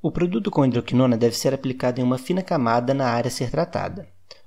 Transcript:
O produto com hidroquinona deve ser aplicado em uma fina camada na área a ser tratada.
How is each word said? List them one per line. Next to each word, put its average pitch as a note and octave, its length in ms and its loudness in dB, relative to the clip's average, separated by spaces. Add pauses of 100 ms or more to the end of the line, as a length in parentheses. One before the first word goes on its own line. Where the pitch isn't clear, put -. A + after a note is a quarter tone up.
O E3 60 2
produto F3+ 400 0
com D3 160 2
hidroquinona A#2+ 500 2
deve A#2 220 2
ser C3 160 0
aplicado B2+ 480 -2
em - 20 0
uma B2 140 0
fina F3+ 240 -4
camada B2 500 2
na C3+ 140 0
área A#2+ 220 0
a A#2+ 40 -2
ser B2+ 200 -4
tratada. C#3 560 -4 (400)